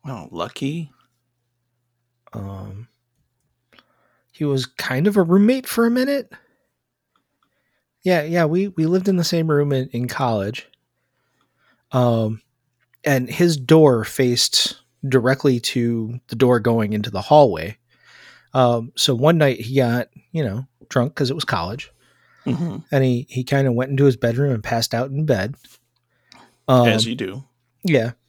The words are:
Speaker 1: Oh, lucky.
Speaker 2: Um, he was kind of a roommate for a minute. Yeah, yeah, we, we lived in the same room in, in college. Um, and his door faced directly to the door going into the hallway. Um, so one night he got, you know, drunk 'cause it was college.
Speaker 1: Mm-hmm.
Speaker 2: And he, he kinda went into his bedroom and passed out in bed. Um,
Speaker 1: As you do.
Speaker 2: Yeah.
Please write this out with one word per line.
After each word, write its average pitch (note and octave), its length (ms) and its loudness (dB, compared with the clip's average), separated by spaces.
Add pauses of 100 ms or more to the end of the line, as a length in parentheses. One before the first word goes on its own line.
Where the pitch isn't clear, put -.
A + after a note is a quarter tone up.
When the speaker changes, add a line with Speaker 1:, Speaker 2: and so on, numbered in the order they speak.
Speaker 1:
Oh, A2 240 -12
lucky. C#3 600 -8 (1400)
Speaker 2:
Um, G2 560 -14 (1400)
he - 120 -8
was C#3 220 -2
kind C#3 400 -4
of G#3 100 2
a G3 60 4
roommate G#3 460 4
for A#3 180 2
a A#3 40 2
minute. C4 420 -2 (1700)
Yeah, F3 200 0
yeah, E3 240 0
we, F3+ 220 0
we D#3+ 180 -2
lived F#3 200 0
in G3 120 2
the E3+ 40 0
same D#3+ 260 0
room C#3+ 240 2
in, C3 180 -2
in A#2+ 180 -4
college. A2+ 580 -4 (1300)
Um, A2+ 500 0 (600)
and B2+ 260 0
his E3+ 260 2
door C#3 460 6
faced - 800 0 (280)
directly B2+ 520 2
to A#2 680 -4
the - 80 -12
door B2 240 4
going A2 340 0
into G#2+ 200 -4
the F#2+ 80 -6
hallway. G#2+ 580 2 (720)
Um, A#2+ 440 2
so - 180 0
one D3+ 240 2
night C3+ 220 2
he B2 160 -4
got, A#2+ 320 0 (240)
you D#3+ 120 -4
know, A2+ 220 -6 (220)
drunk B2+ 260 -2
'cause C3 160 -2
it C#3 40 -4
was D#3 100 -6
college. G#2 480 -6 (540)
Speaker 1:
Mm-hmm. C#3 320 -4 (120)
Speaker 2:
And C3+ 140 2
he, B2 260 0
he B2+ 140 -6
kinda C3+ 260 0
went B2 220 -2
into C3+ 140 2
his B2+ 100 4
bedroom B2+ 360 -2
and G#2+ 120 -4
passed A#2 280 -4
out B2+ 180 -4
in C#3+ 140 -4
bed. A#2 300 -2 (1120)
Um, B2 220 6
Speaker 1:
As A2 180 2
you A#2+ 80 -6
do. G#2 300 -8 (400)
Speaker 2:
Yeah. B2 280 0 (160)